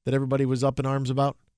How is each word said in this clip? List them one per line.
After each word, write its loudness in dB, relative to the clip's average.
that -2
everybody 2
was 0
up 0
in 0
arms -2
about? 0